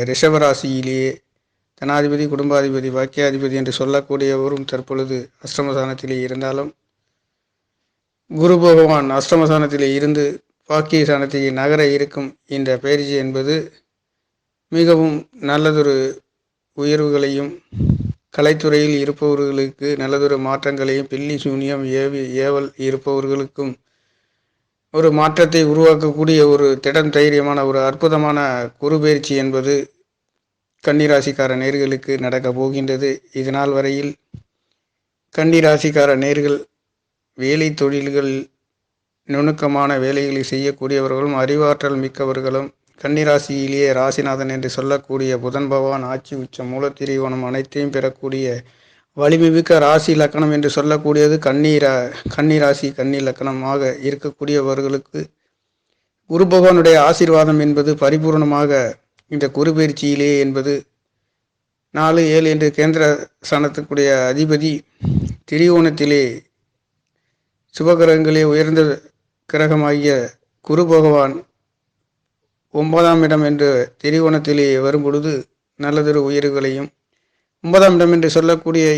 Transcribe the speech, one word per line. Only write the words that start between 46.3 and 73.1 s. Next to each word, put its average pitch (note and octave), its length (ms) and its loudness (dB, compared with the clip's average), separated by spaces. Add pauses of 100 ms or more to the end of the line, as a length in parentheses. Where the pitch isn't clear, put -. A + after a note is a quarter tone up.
உச்சம் B2+ 340 -12
மூலத்திரிகோணம் C3+ 720 -6
அனைத்தையும் C3+ 480 -6
பெறக்கூடிய C3+ 540 -6 (680)
வலிமைமிக்க E3 640 4
ராசி D#3 360 4
லக்கணம் D3+ 380 0
என்று D3 180 0
சொல்லக்கூடியது D3+ 680 2
கன்னி D3+ 400 0
ரா-, C3 340 0 (160)
கன்னி D#3 300 0
ராசி, C#3 340 0
கன்னி C#3 280 -4
லக்கணமாக C3+ 680 -4 (120)
இருக்கக்கூடியவர்களுக்கு C#3 1160 -4 (1080)
குரு E3+ 160 4
பகவானுடைய F3 540 8
ஆசீர்வாதம் D#3 600 4
என்பது D3 340 0
பரிபூர்ணமாக D3 840 2 (500)
இந்த D3 200 -2
குரு C#3+ 220 0
பெயர்ச்சியிலே C#3+ 560 0 (100)
என்பது C#3 360 -2 (1200)
நாலு, D#3+ 340 2
ஏழு D#3+ 200 4
என்று D#3 220 2
கேந்திர D#3 340 0 (380)
ஸ்தானத்துக்குடைய C#3+ 680 -2 (140)
அதிபதி D3+ 480 0 (720)
திரிகோணத்திலே D3+ 800 2 (1500)
சுபகிரகங்களே D#3+ 720 4
உயர்ந்த D#3 380 2 (680)
கிரகமாகிய D3 640 0 (520)
குரு D#3+ 220 2
பகவான் D3+ 480 4 (1400)
ஒன்பதாம் E3 480 4